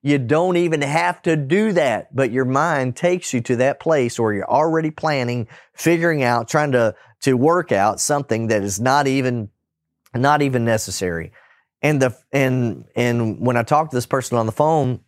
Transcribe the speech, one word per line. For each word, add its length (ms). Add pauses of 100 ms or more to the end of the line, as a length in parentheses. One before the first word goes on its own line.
You 160
don't 400
even 240
have 420
to 120
do 380
that, 420
but 160
your 140
mind 500
takes 360
you 100
to 160
that 220
place 400
where 140
you're 160
already 420
planning, 560 (260)
figuring 500
out, 240
trying 240
to, 240 (260)
to 140
work 360
out 280
something 480
that 160
is 160
not 280
even, 420 (680)
not 260
even 240
necessary. 680 (500)
And 200
the, 160 (140)
and, 540 (100)
and 500
when 120
I 40
talk 300
to 40
this 120
person 300
on 100
the 40
phone 560